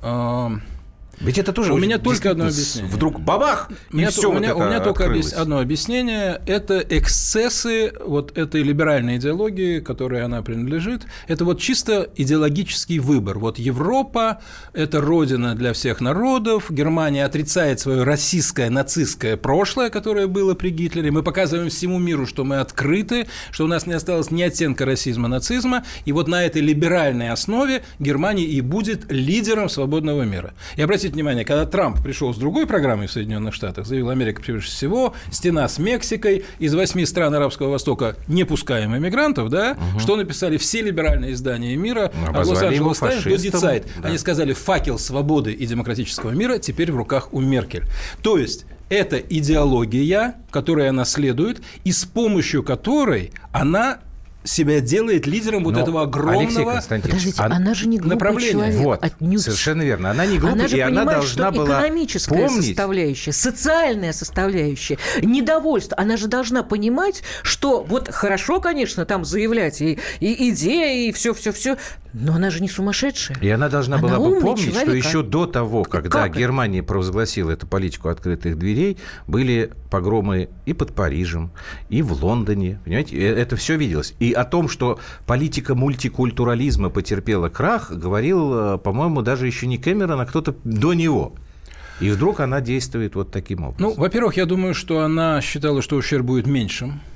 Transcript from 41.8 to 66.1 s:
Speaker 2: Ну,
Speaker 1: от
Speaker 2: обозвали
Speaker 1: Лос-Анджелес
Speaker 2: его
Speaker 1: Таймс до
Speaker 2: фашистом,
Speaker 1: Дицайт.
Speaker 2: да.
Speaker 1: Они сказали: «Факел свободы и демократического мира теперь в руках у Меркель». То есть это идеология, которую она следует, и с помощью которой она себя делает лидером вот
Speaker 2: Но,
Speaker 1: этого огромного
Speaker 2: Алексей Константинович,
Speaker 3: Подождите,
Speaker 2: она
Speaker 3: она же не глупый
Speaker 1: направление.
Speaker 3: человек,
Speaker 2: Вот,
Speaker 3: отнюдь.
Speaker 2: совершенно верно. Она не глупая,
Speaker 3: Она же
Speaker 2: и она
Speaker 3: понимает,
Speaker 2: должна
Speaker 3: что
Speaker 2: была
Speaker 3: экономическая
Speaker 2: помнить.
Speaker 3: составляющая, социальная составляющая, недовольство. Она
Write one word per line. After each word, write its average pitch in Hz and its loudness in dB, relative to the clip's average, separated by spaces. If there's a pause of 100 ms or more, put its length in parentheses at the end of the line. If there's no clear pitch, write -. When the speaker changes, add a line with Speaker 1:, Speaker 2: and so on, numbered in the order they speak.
Speaker 2:
Ну, 82 -2
Speaker 1:
от 80 0
Speaker 2:
обозвали 139 2
Speaker 1:
Лос-Анджелес - -
Speaker 2:
его 156 2
Speaker 1:
Таймс - 0
до - -2
Speaker 2:
фашистом, 190 2
Speaker 1:
Дицайт. 143 2 (140)
Speaker 2:
да. - -4
Speaker 1:
Они 160 0
сказали: 151 0
«Факел 147 0
свободы 143 0
и 127 -4
демократического 113 -4
мира 220 0
теперь 170 -2
в 143 0
руках 123 -2
у 135 -2
Меркель». 131 0 (360)
То 214 4
есть - -2 (240)
это 185 0
идеология, 147 2 (160)
которую 143 2
она 131 2
следует, 147 0 (220)
и 185 2
с - 0
помощью 202 0
которой 160 0 (200)
она 185 2 (460)
себя 151 2
делает 160 2
лидером 214 0
вот 165 2
Speaker 2:
Но, 120 2
Speaker 1:
этого 165 0
огромного 151 2
Speaker 2:
Алексей 233 0
Константинович, 233 -2
Speaker 3:
Подождите, 190 0
Speaker 2:
она 113 2
Speaker 3:
она 190 2
же 208 -2
не 226 2
глупый 175 2
Speaker 1:
направление. 226 2
Speaker 3:
человек, 107 2
Speaker 2:
Вот, 135 2
Speaker 3:
отнюдь. 175 0
Speaker 2:
совершенно 151 0
верно. 101 0
Она 147 2
не 196 2
глупая, - 4
Speaker 3:
Она 233 2
же 135 2
Speaker 2:
и - 2
она 131 2
Speaker 3:
понимает, - 2
Speaker 2:
должна 143 0
Speaker 3:
что 156 0
Speaker 2:
была 143 4
Speaker 3:
экономическая 196 0
Speaker 2:
помнить. 226 2
Speaker 3:
составляющая, 170 0
социальная 247 0
составляющая, 156 -2 (240)
недовольство. 277 2
Она 214 2